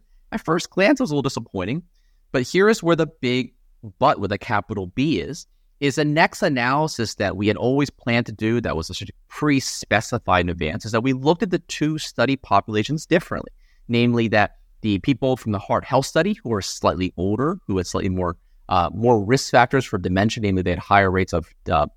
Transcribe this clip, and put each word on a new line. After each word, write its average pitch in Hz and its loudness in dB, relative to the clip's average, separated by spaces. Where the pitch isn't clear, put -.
at 214 -6
first 165 -2
glance, 202 2
it 262 -2
was 180 -2
a - 0
little 143 0
disappointing, 120 -4
but 131 0
here 185 2
is 220 2
where 170 2
the 156 2
big 123 -4
but 139 2
with 95 -4
a 101 0
capital 101 -4
B 127 0
is, 82 -8
is 139 0
the 151 2
next 156 2
analysis 135 0
that 92 -2
we 101 0
had 104 2
always 135 2
planned 120 -2
to - -12
do 113 0
that 80 -4
was 80 -6
essentially - -12
pre-specified 110 0
in 87 -2
advance, 85 -4
is 107 -6
that 113 0
we 135 0
looked 135 0
at 185 -4
the 175 0
two 156 -4
study 131 -2
populations 107 -2
differently, - -2
namely 117 2
that 104 2
the 104 0
people 131 0
from 110 -4
the 98 -2
heart 113 -2
health 135 0
study 170 0
who - -8
were 104 0
slightly 90 -2
older, 113 -2
who 98 -2
had 90 0
slightly 95 -4
more, 90 -2
uh, 87 2
more 113 4
risk 120 0
factors 127 4
for - -4
dementia, 95 0
namely 95 2
they 90 -2
had 87 0
higher 101 4
rates 92 0
of, 82 -2
uh, 78 2